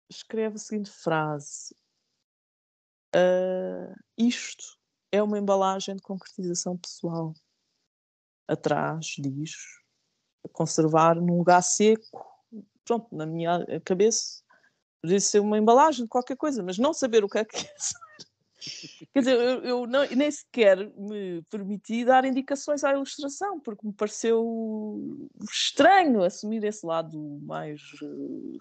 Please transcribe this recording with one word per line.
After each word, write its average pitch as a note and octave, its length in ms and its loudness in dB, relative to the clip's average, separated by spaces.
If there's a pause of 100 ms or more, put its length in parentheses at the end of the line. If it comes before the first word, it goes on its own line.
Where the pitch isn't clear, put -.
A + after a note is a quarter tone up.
escreve A3 460 -6
a G#3+ 40 -12
seguinte G#3 320 -6
frase: D3+ 840 -4 (1400)
"Ah, F#3 800 0 (240)
isto - 600 -2 (340)
é G3+ 120 2
uma G#3 160 -2
embalagem G3 560 0
de F#3+ 60 -14
concretização F3+ 760 -6
pessoal." E3 560 -6 (1120)
Atrás D3+ 720 -2
diz, C#3+ 360 -6 (960)
conservar D#3+ 640 4
num F3 220 2
lugar F3+ 240 6
seco. - 640 2 (600)
Pronto, A3+ 300 -2
na D#3 100 -6
minha E3 400 -2 (200)
cabeça, G3+ 580 2 (580)
podia F3+ 180 2
ser G#3 200 2
uma G#3 180 0
embalagem B3 460 6
de A3 60 -8
qualquer B3+ 280 -4
coisa, C4 260 -2
mas F3+ 140 -6
não C#4 160 2
saber A3+ 300 2
o G3+ 60 -4
que A#3 100 -2
é A3 60 -2
que - 120 -12
é. D5 200 -12
<laughs> - 1400 -14
Quer C#4 60 2
dizer, B3+ 200 2
eu, A#3+ 240 0
eu B3 240 -2
não, C4 200 2
nem C#4+ 240 2
sequer G#3 460 4 (200)
me G3 520 -8
permiti G#3 560 -6
dar C4 200 6
indicações C#4 580 -2
à C#4 100 2
ilustração, C#4+ 640 -6
porque G#3+ 260 -12
me G#3 80 -8
pareceu A3 1400 -4 (220)
estranho D4+ 720 4
assumir G#3 400 -2
esse G#3 220 -6
lado D#3+ 580 -6
mais, D3+ 380 -10 (200)
eh, C#3 600 -12